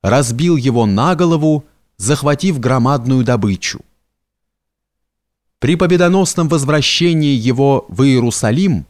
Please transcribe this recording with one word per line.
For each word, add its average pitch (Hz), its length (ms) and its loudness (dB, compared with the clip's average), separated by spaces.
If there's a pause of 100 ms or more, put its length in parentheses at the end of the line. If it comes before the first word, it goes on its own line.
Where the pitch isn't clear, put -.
разбил 131 540 0
его 120 280 0
на 117 300 0
голову, 156 500 0 (320)
захватив 147 640 -2
громадную 127 640 0
добычу. 107 580 -2 (1800)
При 151 180 0
победоносном 175 760 0
возвращении 151 840 0
его 131 540 0
в 95 160 -2
Иерусалим 123 880 0